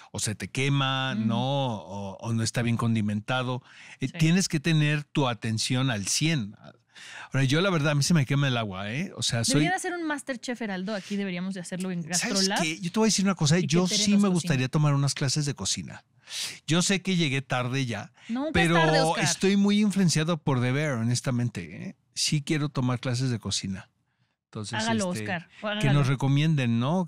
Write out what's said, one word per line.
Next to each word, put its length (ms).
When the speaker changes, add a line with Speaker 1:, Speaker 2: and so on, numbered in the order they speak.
Speaker 1:
o 60
se 160
te 140
quema, 680
Speaker 2:
Ujú. 100
Speaker 1:
¿no? 120
O, 420
o 160
no 80
está 200
bien 140
condimentado. 840
Eh, 80
Speaker 2:
Sí. 100
Speaker 1:
tienes 300
que 120
tener 440
tu 240
atención 640
al 160
cien. 480
Ahora, 120
yo 160
la 100
verdad, 220
a 20
mí 80
se 120
me 120
quema 220
el 80
agua, 360
¿eh? 240
O 60
sea, 220
soy 100
Speaker 2:
Deberían 200
hacer 200
un 100
MasterChef 580
Heraldo. 340
Aquí 180
deberíamos 400
de 60
hacerlo 320
en 100
Speaker 1:
¿Sabes 200
Speaker 2:
GastroLab. 140
Speaker 1:
qué? 180
Yo 100
te 80
voy 80
a 20
decir 160
una 120
cosa, 200
¿eh? 40
Speaker 2:
Y 20
que 60
Speaker 1:
Yo 180
Speaker 2:
Tere 160
Speaker 1:
sí 100
Speaker 2:
nos 80
Speaker 1:
me 20
Speaker 2:
cocine. 120
Speaker 1:
gustaría 340
tomar 260
unas 200
clases 320
de 80
cocina. 500
Yo 160
sé 180
que 160
llegué 240
tarde 460
ya, 260
Speaker 2:
Nunca 200
es 40
Speaker 1:
pero 220
Speaker 2:
tarde, 260
Oscar. 240
Speaker 1:
estoy 320
muy 240
influenciado 580
por 220
The 120
Bear, 260
honestamente, 880
¿eh? 80
Sí 280
quiero 260
tomar 300
clases 320
de 80
cocina. 500
Entonces, 340
Speaker 2:
Hágalo, 320
Speaker 1:
este, 120
Speaker 2:
Oscar, 240
Speaker 1:
que 60
Speaker 2:
hágalo. 260
Speaker 1:
nos 160
recomienden, 720
¿no? 280